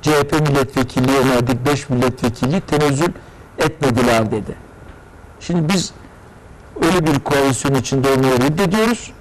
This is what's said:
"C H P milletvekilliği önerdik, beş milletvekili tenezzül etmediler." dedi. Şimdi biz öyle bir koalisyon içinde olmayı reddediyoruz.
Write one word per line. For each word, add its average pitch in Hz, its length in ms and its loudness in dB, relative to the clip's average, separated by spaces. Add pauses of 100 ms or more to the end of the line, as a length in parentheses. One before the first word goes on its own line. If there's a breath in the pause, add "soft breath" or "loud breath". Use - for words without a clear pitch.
"C 151 80 0
H 143 180 2
P 156 120 0
milletvekilliği 139 760 0
önerdik, 127 480 0
beş 147 240 -2
milletvekili 127 680 -2
tenezzül 147 520 0 (460 loud breath)
etmediler." 120 720 0
dedi. 107 240 -6 (840)
Şimdi 170 340 -2
biz 170 180 -2 (880)
öyle 165 240 2
bir 147 140 2
koalisyon 139 540 0
içinde 135 360 0
olmayı 131 240 2
reddediyoruz. 185 880 0